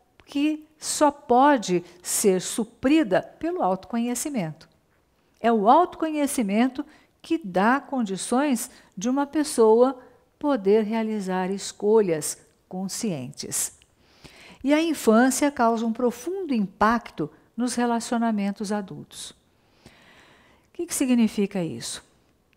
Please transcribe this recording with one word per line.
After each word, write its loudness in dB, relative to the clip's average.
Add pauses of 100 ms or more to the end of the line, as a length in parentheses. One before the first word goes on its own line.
(260)
que -2 (100)
só 0
pode 2 (180)
ser 0
suprida 0 (180)
pelo -4
autoconhecimento. -4 (720)
É 2
o 4
autoconhecimento 2 (360)
que -4
dá 0
condições -2 (280)
de -4
uma 0
pessoa 4 (400)
poder 2
realizar -4
escolhas 0 (300)
conscientes. -8 (840)
E 0
a 2
infância 2
causa 0
um -2
profundo -4
impacto -2 (260)
nos -4
relacionamentos -2
adultos. -10
O -20 (1400)
que -8
que -10
significa 0
isso? -10 (540)